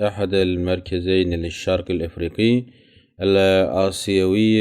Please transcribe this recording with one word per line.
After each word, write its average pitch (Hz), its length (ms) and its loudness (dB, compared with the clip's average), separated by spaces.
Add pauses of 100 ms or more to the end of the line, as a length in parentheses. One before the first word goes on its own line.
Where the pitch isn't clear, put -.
"Ehadel 98 560 0
merkezeyni 90 880 -2
li 85 80 -6
şarkil 87 540 -4
afriki 110 640 -2 (520)
el 95 460 4 (220)
asiyevi 95 540 0 (200)